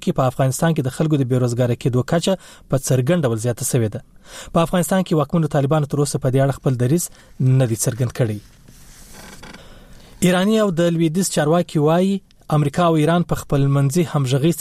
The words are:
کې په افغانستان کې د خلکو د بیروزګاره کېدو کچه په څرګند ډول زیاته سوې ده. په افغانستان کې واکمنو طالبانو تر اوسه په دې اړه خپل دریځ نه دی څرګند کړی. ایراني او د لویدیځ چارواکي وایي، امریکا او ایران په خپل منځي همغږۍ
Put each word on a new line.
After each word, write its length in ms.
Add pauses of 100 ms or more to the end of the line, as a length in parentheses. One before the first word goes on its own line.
کې 160
په 120
افغانستان 440
کې 100
د 120
خلکو 240
د 100
بیروزګاره 500
کېدو 200 (100)
کچه 220 (360)
په 80 (100)
څرګند 380
ډول 200
زیاته 260
سوې 240
ده. 40 (540)
په 140
افغانستان 340
کې 180
واکمنو 360
طالبانو 360
تر 120
اوسه 200
په 100
دې 120
اړه 140
خپل 140 (100)
دریځ 200 (560)
نه 120
دی 120
څرګند 360
کړی. 180 (1900)
ایراني 320
او 80 (100)
د 20 (140)
لویدیځ 400
چارواکي 440 (100)
وایي، 260 (440)
امریکا 280
او 160
ایران 300
په 100
خپل 180 (140)
منځي 280 (100)
همغږۍ 480